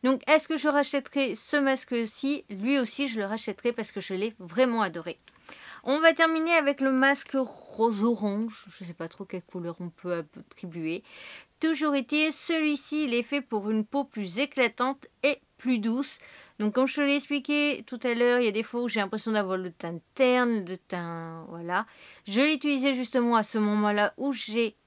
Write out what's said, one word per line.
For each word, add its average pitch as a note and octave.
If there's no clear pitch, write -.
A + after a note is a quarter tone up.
Donc, C4
est-ce D#4
que D#4+
je D4
rachèterai C#4
ce -
masque-ci ? C4+
Lui A3+
aussi, C4
je A3+
le G#3
rachèterai G3+
parce A3
que G3
je F#3+
l'ai G#3+
vraiment A3+
adoré. E3+
On C#4+
va E4
terminer D#4+
avec C#4+
le C4+
masque C4+
rose A3+
orange. A3
Je F#3+
sais E3+
pas E3
trop -
quelle F3+
couleur E3+
on F3
peut E3+
attribuer. E3+
Toujours D4+
est-il, D4+
celui-ci, D4+
il A#3+
est A#3+
fait C#4+
pour G#3+
une A3
peau C#4
plus F#3+
éclatante C4+
et -
plus B3
douce. A3+
Donc G#3+
comme B3+
je C4
te D4
l'ai C#4+
expliqué D4
tout A#3+
à A#3+
l'heure, A#3+
il A#3+
y -
a G#3
des A3
fois A#3+
où B3
j'ai A3
l'impression G#3+
d'avoir F#3+
le F3+
teint E3+
terne, B3
le F3+
teint, E3
voilà. F3
Je G3+
l'ai D4+
utilisé C#4
justement A#3+
à A3
ce A3
moment-là G#3
où C#4
j'ai A3